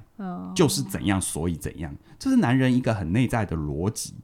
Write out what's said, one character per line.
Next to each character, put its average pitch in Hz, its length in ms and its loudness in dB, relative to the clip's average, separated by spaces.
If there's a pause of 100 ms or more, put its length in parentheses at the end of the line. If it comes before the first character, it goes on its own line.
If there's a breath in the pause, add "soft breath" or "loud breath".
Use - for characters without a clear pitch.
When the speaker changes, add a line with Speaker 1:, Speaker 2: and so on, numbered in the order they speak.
(180)
Speaker 1:
哦。 180 380 -10
Speaker 2:
就 185 120 6
是 139 140 0
怎 87 240 -6
样 95 160 2
所 82 280 -4
以 85 60 -2
怎 - 240 -10
样， - 140 -8 (240 soft breath)
这 - 120 -4
是 262 80 6
男 131 200 4
人 131 160 4
一 127 80 4
个 123 120 0
很 92 180 -2
内 117 160 4
在 113 180 0
的 82 100 -4
逻 78 340 0
辑。 - 340 -8